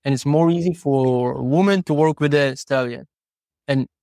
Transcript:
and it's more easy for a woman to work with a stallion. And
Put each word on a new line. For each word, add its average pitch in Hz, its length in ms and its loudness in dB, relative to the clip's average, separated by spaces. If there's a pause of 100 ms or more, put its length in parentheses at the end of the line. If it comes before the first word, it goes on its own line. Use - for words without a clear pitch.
and 139 120 0
it's 120 100 -4
more 160 260 2
easy 170 220 0
for 131 600 0
a 131 100 -8
woman 180 400 2
to 160 100 -4
work 151 280 2
with 147 120 2
a 139 240 0
stallion. 127 480 -4 (640)
And 135 180 0 (160)